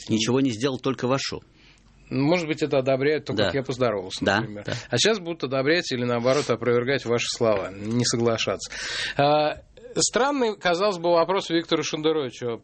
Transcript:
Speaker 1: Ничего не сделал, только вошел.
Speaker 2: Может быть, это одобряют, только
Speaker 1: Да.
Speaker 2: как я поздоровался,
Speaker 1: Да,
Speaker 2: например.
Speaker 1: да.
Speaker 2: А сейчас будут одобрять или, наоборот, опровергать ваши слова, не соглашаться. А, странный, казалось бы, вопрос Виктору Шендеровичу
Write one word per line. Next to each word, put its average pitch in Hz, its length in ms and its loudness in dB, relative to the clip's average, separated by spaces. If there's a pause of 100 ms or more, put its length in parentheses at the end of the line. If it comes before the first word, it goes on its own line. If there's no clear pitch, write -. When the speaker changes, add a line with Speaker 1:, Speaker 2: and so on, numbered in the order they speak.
Speaker 1:
Ничего 113 320 2
не 135 100 2
сделал, 120 280 -2
только 127 280 -2
вошел. 127 360 -2 (680)
Speaker 2:
Может 151 380 2
быть, 156 140 -4
это 143 160 2
одобряют, 135 480 2
только 104 160 0
Speaker 1:
Да. 98 40 2
Speaker 2:
как 87 80 0
я 135 80 0
поздоровался, 110 640 -2
Speaker 1:
Да, 98 160 2
Speaker 2:
например. 104 260 -8
Speaker 1:
да. - 80 -4 (160)
Speaker 2:
А 120 80 2
сейчас 202 220 2
будут 165 240 -8
одобрять 135 480 0
или, 123 120 -2
наоборот, 120 460 2
опровергать 123 560 0
ваши 117 220 0
слова, 101 420 0
не 110 340 -2
соглашаться. 117 680 0 (460)
А, 151 460 2 (340)
странный, 240 600 2
казалось 180 420 0
бы, 170 120 0
вопрос 170 400 2
Виктору 165 320 0
Шендеровичу 139 800 -2